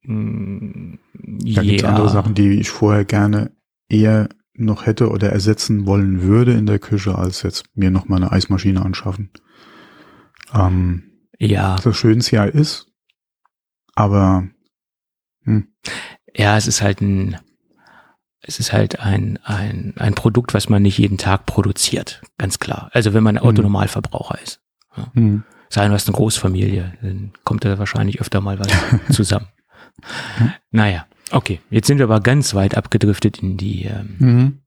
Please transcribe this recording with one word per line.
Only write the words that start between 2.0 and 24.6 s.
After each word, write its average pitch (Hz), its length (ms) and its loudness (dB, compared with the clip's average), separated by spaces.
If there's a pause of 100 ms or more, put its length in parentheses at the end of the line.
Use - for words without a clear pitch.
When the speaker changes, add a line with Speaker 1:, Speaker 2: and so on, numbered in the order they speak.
Speaker 2:
Sachen, 101 260 2
die 101 260 4
ich 107 100 -4
vorher 104 340 2
gerne 104 460 0 (400)
eher 107 380 4 (260)
noch 110 320 -2
hätte 110 240 2
oder 104 220 0
ersetzen 104 540 0
wollen 98 360 2
würde 120 320 4
in 110 120 2
der 104 120 2
Küche, 98 380 -2
als 90 260 -4
jetzt - 220 -6 (120)
mir 92 140 2
noch 92 180 0
mal 95 80 2
eine 90 160 0
Eismaschine 95 500 0
anschaffen. 95 480 -6 (1200)
Ähm, 92 520 0 (340)
Speaker 1:
Ja. 98 420 0
Speaker 2:
so 117 120 2
schön 110 260 2
es 120 120 -2
ja 107 140 2
ist, - 460 -2 (1040)
aber, 98 540 2 (960)
hm. 107 240 0 (680)
Speaker 1:
Ja, 104 200 2
es 107 100 0
ist - 160 -2
halt 101 180 0
ein, 95 360 -2 (1040)
es - 200 -14
ist - 120 -4
halt - 280 -2
ein, 101 440 -2
ein, 101 520 -6
ein 104 180 -2
Produkt, 120 400 0
was 107 140 -2
man 101 140 4
nicht 101 160 2
jeden 101 200 2
Tag - 280 -2
produziert, - 760 -4 (160)
ganz - 200 -4
klar. - 340 -10
Also 107 220 0
wenn 110 80 4
man 107 160 4
Speaker 2:
Hm. - 80 -4
Speaker 1:
Autonormalverbraucher 101 960 0
ist. - 180 -18 (360)